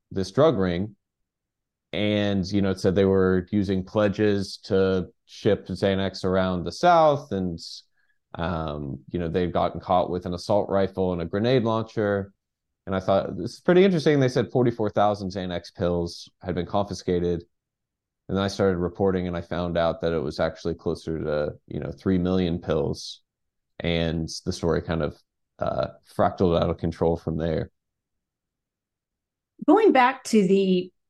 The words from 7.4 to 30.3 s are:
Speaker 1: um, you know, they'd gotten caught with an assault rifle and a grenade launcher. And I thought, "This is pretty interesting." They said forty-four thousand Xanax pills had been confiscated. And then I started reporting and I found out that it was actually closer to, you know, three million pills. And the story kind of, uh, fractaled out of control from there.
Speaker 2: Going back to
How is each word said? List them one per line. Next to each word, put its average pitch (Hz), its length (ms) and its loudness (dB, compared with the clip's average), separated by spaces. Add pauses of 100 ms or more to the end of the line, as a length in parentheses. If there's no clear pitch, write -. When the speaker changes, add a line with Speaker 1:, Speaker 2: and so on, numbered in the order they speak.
Speaker 1:
um, 78 640 -6 (100)
you 87 80 -6
know, 85 120 -4
they'd 90 220 -2
gotten 87 300 -2
caught 90 300 0
with 90 160 -6
an 87 80 -4
assault 101 340 -2
rifle 95 420 0
and 85 120 -4
a - 20 -4
grenade 113 380 0
launcher. 107 720 -2 (520)
And 98 100 -4
I 92 40 0
thought, 98 360 0
"This - 200 -8
is - 60 -20
pretty 180 220 6
interesting." 160 360 4
They 127 100 4
said 123 220 -2
forty-four 120 400 0
thousand 101 400 0
Xanax 90 420 -8
pills 87 560 -2 (140)
had 90 100 -6
been 87 140 -4
confiscated. 90 760 -2 (840)
And 95 100 -2
then 98 80 0
I - 20 0
started 98 300 0
reporting 90 480 0
and 90 100 -6
I 85 60 -6
found 87 340 -6
out 82 260 0
that 85 120 0
it 80 60 -2
was 78 200 -4
actually 82 360 -4
closer 80 480 -6
to, 76 300 -2 (120)
you - 140 -10
know, - 120 -6
three 95 280 0
million 90 400 0
pills. - 600 -4 (580)
And 82 500 -2 (160)
the 90 80 -2
story 82 300 -2
kind 82 180 -4
of, 73 160 -4 (400)
uh, - 300 -2 (280)
fractaled 87 460 2
out 87 80 0
of 82 80 -4
control 85 400 -2
from 80 200 -8
there. 80 340 -4 (1900)
Speaker 2:
Going 392 260 8
back 254 340 4
to 208 220 4